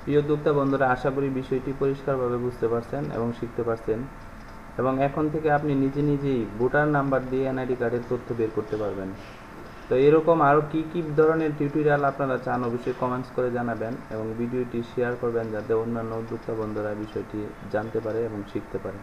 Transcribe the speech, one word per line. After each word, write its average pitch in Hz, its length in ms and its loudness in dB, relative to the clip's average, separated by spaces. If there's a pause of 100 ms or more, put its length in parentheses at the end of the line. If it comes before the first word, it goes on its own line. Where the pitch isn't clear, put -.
প্রিয় 143 160 4
উদ্যোক্তা 147 340 2
বন্ধুরা, 135 360 4
আশা 127 200 2
করি 139 200 0
বিষয়টি 131 500 -2
পরিষ্কারভাবে 135 580 0
বুঝতে 120 300 -2
পারছেন 117 480 -2
এবং 117 240 -2
শিখতে 117 240 -4
পারছেন। 110 360 0 (760)
এবং 131 260 2
এখন 151 260 2
থেকে 151 220 0
আপনি 147 240 2
নিজে 135 260 2
নিজেই 139 440 2 (140)
ভোটার 135 280 4
নাম্বার 139 420 2
দিয়ে 131 200 0
এনআইডি 131 260 -2
কার্ডের 120 240 0 (100)
তথ্য 123 280 -4
বের 113 180 2
করতে 107 220 -4
পারবেন। 98 300 -4 (840)
তো 127 60 4
এরকম 156 460 8
আরও 147 200 8 (100)
কী 156 120 0 (100)
কী 175 100 0 (140)
ধরনের 160 400 6
tutorial 147 480 2
আপনারা 135 320 0
চান, 123 260 -2
অবশ্যই 120 360 -2
comments 127 360 -2
করে 127 160 2
জানাবেন 117 420 -2 (160)
এবং 110 280 -4
ভিডিওটি 120 460 -2 (120)
share 120 260 0
করবেন, 117 300 0
যাতে 107 220 -2
অন্যান্য 113 420 -2
উদ্যোক্তা 113 380 -6
বন্ধুরা 107 400 -4
বিষয়টি 107 540 -6 (240)
জানতে 113 280 -2
পারে 110 260 -2
এবং 104 180 -6 (100)
শিখতে 104 300 -6
পারে। 98 200 -8